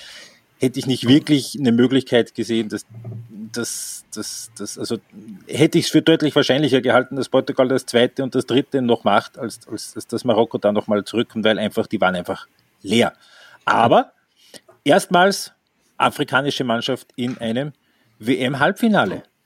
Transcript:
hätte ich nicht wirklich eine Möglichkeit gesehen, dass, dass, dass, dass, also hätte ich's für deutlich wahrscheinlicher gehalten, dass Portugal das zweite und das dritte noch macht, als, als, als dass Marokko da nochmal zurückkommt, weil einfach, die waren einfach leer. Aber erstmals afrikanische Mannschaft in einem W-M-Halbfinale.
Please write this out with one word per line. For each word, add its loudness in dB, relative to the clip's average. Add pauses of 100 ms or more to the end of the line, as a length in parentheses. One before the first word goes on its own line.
(580)
hätte -2
ich -10
nicht -4
wirklich 2
eine 2
Möglichkeit 2
gesehen, -4
dass, -8 (680)
dass, -10
dass, -12
dass, -12
also -8 (480)
hätte 2
ich's 0
für 4
deutlich 2
wahrscheinlicher 2
gehalten, 2
dass -6
Portugal 2
das 0
zweite 2
und -6
das 0
dritte 0
noch 0
macht, 0
als, -12
als, -14
als -14
dass -6
Marokko 2
da 0
nochmal -2
zurückkommt, -4
weil 2
einfach, -4
die -6
waren 2
einfach -10 (340)
leer. 0 (520)
Aber 2 (680)
erstmals 2 (440)
afrikanische -2
Mannschaft -4
in -6
einem -4 (480)
W-M-Halbfinale. 0 (220)